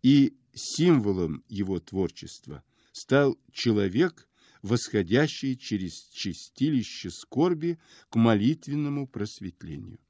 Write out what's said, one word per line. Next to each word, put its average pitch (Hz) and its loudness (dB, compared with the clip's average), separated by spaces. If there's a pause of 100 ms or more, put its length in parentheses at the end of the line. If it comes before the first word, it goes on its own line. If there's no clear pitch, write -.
И 139 6 (160)
символом 101 2
его 95 -4
творчества - -8 (300)
стал 139 2 (140)
человек, 107 0 (340)
восходящий 120 0
через 92 -6
чистилище 113 -4
скорби 165 -2 (320)
к - -12
молитвенному 139 2
просветлению. 95 -12 (100)